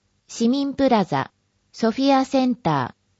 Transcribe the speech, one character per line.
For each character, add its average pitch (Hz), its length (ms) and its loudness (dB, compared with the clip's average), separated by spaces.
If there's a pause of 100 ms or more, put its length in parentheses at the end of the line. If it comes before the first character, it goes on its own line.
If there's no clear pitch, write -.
(260)
市 233 220 -2
民 277 260 -2
プ 269 140 2
ラ 214 160 2
ザ、 - 280 -4 (400)
ソ 226 180 -2
フ 262 120 -4
ィ 277 140 4
ア 269 80 2
セ 262 220 0
ン 247 100 0
タ 143 400 -2 (240)